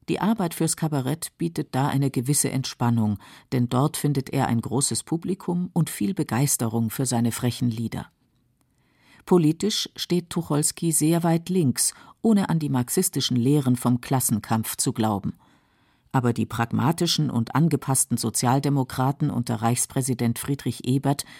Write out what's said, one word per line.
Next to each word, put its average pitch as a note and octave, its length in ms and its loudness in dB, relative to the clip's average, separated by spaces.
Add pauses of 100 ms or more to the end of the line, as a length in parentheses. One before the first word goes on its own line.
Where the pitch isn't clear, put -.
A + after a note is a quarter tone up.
Die - 100 -2
Arbeit F#3+ 340 0
fürs E3 220 -2
Kabarett D3 600 -2
bietet E3 380 -4
da C3+ 120 2
eine C#3 220 2
gewisse C3+ 400 0
Entspannung, A#2 720 0 (340)
denn B2 160 2
dort C3+ 260 0
findet C#3 360 -2
er C3 160 0
ein A#2 120 2
großes A#2 440 -2
Publikum F3 680 -4
und D#3+ 180 0
viel G3 260 -4
Begeisterung A#2 760 0
für C3+ 160 -2
seine A#2+ 260 0
frechen B2 380 -2
Lieder. A2+ 380 -6 (1200)
Politisch F3+ 680 2
steht F3 340 -2
Tucholsky D#3+ 640 -2
sehr E3 320 2
weit E3 240 2
links, F3 460 0 (280)
ohne A3 280 4
an E3 100 2
die D3+ 100 -2
marxistischen C3 680 0
Lehren B2+ 400 4
vom B2 240 2
Klassenkampf A2+ 760 -2
zu - 140 0
glauben. A2 440 -2 (760)
Aber A#2+ 220 2
die A2+ 140 -2
pragmatischen A#2+ 800 0
und A#2 240 -2
angepassten C3+ 640 2
Sozialdemokraten C3+ 1120 0
unter A#2 280 -2
Reichspräsident A#2+ 840 0
Friedrich - 480 -4
Ebert C#3 360 0 (160)